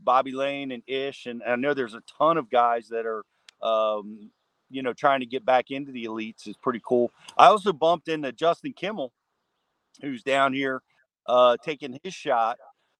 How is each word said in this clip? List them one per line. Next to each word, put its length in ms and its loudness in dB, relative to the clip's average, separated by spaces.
Bobby 280 2
Lane 400 -4
and 140 -10
Ish, 400 -6
and 160 -10
I 140 0
know 180 0
there's 200 -4
a 80 -16
ton 180 4
of 140 -4
guys 400 2
that 160 -4
are, 180 -6
um, 680 -2
you 120 -10
know, 100 -4
trying 280 2
to 60 -8
get 180 -8
back 260 2
into 200 -8
the 140 -10
elites. 420 -8
It's 120 -14
pretty 280 -4
cool. 240 2
I 80 10
also 260 4
bumped 360 0
into 240 -4
Justin 420 -4
Kimmel, 380 -8
who's 220 -10
down 300 2
here, 300 -4
uh, 360 6
taking 420 -10
his 100 -10
shot, 440 0